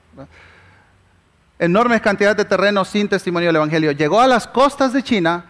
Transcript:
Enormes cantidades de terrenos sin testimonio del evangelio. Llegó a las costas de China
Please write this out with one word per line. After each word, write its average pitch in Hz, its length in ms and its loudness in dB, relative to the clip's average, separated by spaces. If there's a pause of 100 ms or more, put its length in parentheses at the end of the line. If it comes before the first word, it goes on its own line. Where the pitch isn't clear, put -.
(1600)
Enormes 214 420 2
cantidades 202 380 0
de 208 80 -2
terrenos 196 420 0
sin 208 200 -2
testimonio 175 420 -2
del 160 60 2
evangelio. 156 360 0
Llegó 151 300 0
a 262 40 4
las 247 200 2
costas 269 480 0
de 277 80 0
China 175 480 -2